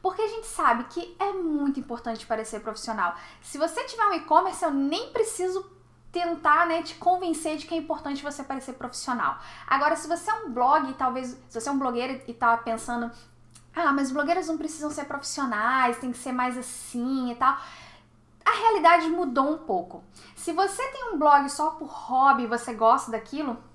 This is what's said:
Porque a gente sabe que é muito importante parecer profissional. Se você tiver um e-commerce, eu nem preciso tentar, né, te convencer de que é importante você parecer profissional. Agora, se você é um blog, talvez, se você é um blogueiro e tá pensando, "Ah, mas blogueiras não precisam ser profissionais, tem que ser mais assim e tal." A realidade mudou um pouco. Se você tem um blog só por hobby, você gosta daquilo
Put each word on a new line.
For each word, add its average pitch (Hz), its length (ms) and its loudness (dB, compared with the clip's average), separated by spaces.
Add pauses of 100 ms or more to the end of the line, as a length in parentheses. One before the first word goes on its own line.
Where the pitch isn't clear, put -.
Porque 381 220 -2
a 440 60 0
gente 453 180 -8
sabe 247 380 0
que - 340 -12
é 403 140 0
muito 294 480 -2
importante 233 440 -8
parecer 220 360 -6
profissional. 214 560 -4 (260)
Se - 160 -12
você 339 240 -2
tiver 453 240 0
um 392 80 2
e-commerce, 339 500 2
eu 320 60 2
nem 285 400 0
preciso 381 640 -2 (380)
tentar, 339 560 2
né, 330 120 0
te - 140 -12
convencer 339 640 0
de 302 100 -10
que 339 80 -6
é - 20 -2
importante 294 460 -6
você 285 220 -8
parecer 262 300 -8
profissional. 240 640 -4 (300)
Agora, 294 300 4
se 294 100 -8
você 339 240 -2
é 440 40 2
um 440 180 -8
blog, 262 420 4
talvez, 254 420 -4 (120)
se 226 120 -8
você 233 80 -6
é 285 40 -2
um 277 80 0
blogueiro 247 480 -2
e 233 40 -12
tá 233 240 4
pensando, 233 540 -4 (640)
"Ah, 320 180 4
mas 269 200 2
blogueiras 311 340 0
não 320 100 -2
precisam 302 340 -6
ser 285 160 -6
profissionais, 254 920 0
tem 254 140 -6
que - 60 -10
ser 269 120 -8
mais 247 260 -2
assim 247 760 -4
e - 20 -6
tal." 254 240 2 (840)
A 427 80 4
realidade 339 560 6
mudou 302 460 2
um 320 40 -6
pouco. - 460 -6 (320)
Se - 160 -6
você 392 400 0
tem 494 200 -8
um 320 60 -2
blog 285 300 8
só 311 220 0
por 311 180 -12
hobby, 262 580 4
você 233 260 -4
gosta 226 380 4
daquilo 240 460 -6 (180)